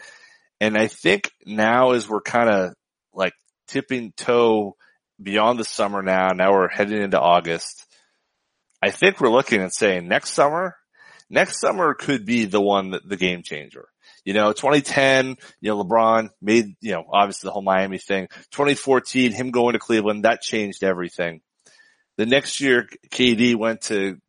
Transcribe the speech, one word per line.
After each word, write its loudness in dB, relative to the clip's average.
and 0
I 2
think -2
now 2
as -2
we're -4
kinda, 0
like, -4
tipping -6
toe 2
beyond 0
the -6
summer -4
now, 2
now 2
we're 4
heading -2
into 0
August, 0
I 0
think 0
we're 4
looking 2
and -6
saying 0
next -2
summer, -2
next -2
summer 0
could -4
be 0
the 0
one 0
that, -8
the -6
game -2
changer. -16
You -4
know, 2
twenty 0
ten, 0
you -4
know, -4
LeBron 2
made, 2
you -8
know, -6
obviously 0
the -8
whole -6
Miami 0
thing. -6
Twenty 0
fourteen, 0
him -8
going 2
to -2
Cleveland, 0
that 0
changed -6
everything. -4
The -2
next 0
year, 2
K 2
D 2
went -4
to -4